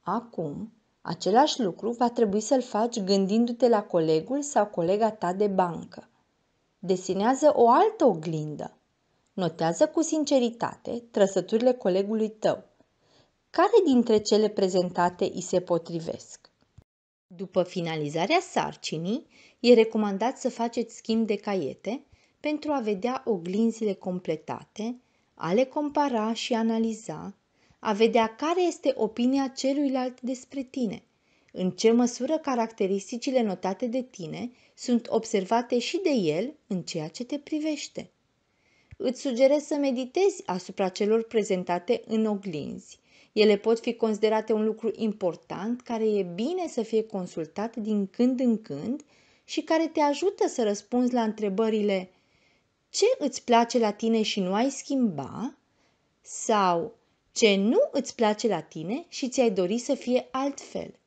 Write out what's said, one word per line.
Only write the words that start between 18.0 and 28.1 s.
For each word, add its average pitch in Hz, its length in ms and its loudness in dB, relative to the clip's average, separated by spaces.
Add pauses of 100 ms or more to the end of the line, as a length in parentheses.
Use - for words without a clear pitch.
sarcinii, 170 840 -4 (340)
e 240 140 10
recomandat 220 640 2
să 262 120 -4
faceți 233 460 -6
schimb 226 300 -2
de 202 100 -2
caiete 196 680 -6 (360)
pentru 302 320 -4
a 277 80 0
vedea 214 460 -4
oglinzile 208 680 0
completate, 180 1080 -8 (340)
a 165 180 -4
le 247 120 4
compara 277 680 -2
și 226 220 -4
analiza, 226 800 -4 (440)
a 220 140 -4
vedea 220 440 2